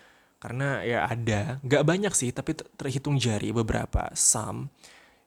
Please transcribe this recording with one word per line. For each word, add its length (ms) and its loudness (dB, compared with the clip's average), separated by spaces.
karena 460 -4
ya 180 2
ada, 560 -2
nggak 240 4
banyak 320 2
sih, 160 0
tapi 240 -4
ter-, 220 -14
terhitung 420 0
jari 300 0
beberapa, 640 0
some, 580 0